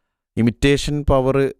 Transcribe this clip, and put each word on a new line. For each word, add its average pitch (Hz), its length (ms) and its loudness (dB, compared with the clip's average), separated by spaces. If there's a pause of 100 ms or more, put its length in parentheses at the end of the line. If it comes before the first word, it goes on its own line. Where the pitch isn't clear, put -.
(360)
ഇമിറ്റേഷൻ 139 680 0
പവർ, 135 320 0 (240)